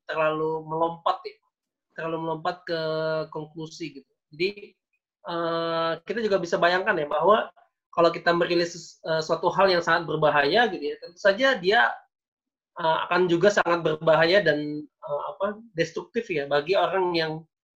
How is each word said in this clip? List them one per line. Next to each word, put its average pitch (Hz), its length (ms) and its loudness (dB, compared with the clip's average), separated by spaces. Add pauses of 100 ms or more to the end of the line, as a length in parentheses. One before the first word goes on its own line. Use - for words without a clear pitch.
(120)
terlalu 156 560 -2
melompat 165 560 -2
ya, - 160 -16 (560)
terlalu 165 320 -6
melompat 165 400 -6
ke 165 140 -4 (500)
konklusi 156 720 -12
gitu. - 80 -20 (240)
Jadi, 202 400 -6 (560)
eh, 165 600 -2 (120)
kita 208 160 -6
juga 208 160 0
bisa 175 240 0
bayangkan 180 400 2
ya 147 80 -4
bahwa 170 400 4 (420)
kalau 170 240 2
kita 170 160 -2
merilis, 170 800 -2
eh, 160 160 -2
suatu 170 240 0
hal 180 240 4
yang 170 80 2
sangat 165 240 0
berbahaya 156 640 2
gitu 151 160 -8
ya, 147 160 -6
tentu 170 160 -18
saja 226 400 2
dia, 202 320 4 (880)
eh, 160 200 2 (120)
akan 180 160 2
juga 170 240 4
sangat 170 320 0
berbahaya 165 640 2
dan, 147 400 -2
eh, - 380 -10 (100)
apa, 208 240 -6 (160)
destruktif 165 560 -6
ya 147 160 -4
bagi 147 320 0
orang 175 400 0
yang 160 160 -2 (440)